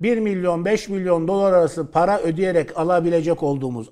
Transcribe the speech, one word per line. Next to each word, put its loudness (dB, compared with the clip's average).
bir 0
milyon, -2
beş -2
milyon 0
dolar 2
arası 2
para 2
ödeyerek -2
alabilecek 0
olduğumuz, -4